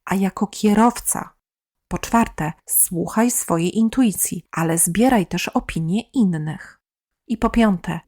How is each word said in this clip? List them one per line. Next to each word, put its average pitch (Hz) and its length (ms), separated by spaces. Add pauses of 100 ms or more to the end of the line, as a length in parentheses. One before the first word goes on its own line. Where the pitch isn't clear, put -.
a 180 100
jako 196 320
kierowca. - 880 (540)
Po 180 100
czwarte, 165 560 (120)
słuchaj 185 680
swojej - 460
intuicji, 220 720
ale 165 260
zbieraj 196 480
też - 220
opinie 170 540
innych. 160 800 (460)
I 220 100
po 226 120
piąte, 185 580